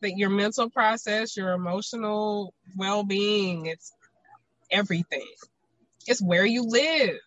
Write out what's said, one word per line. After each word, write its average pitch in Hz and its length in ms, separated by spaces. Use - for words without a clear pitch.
think, 196 180
your 202 120
mental 214 380
process, 220 680
your 185 160
emotional 208 1000
well-being. 196 880
It's - 260
everything. 175 560
It's 247 140
where 180 240
you 233 180
live. 240 640